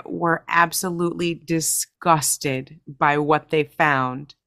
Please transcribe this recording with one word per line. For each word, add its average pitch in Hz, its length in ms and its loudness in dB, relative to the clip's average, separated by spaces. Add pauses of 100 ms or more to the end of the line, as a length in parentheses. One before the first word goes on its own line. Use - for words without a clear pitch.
were 170 420 -2
absolutely 170 840 0
disgusted 147 1500 -2
by 147 300 0
what 151 320 0
they 156 140 2
found 139 680 0 (120)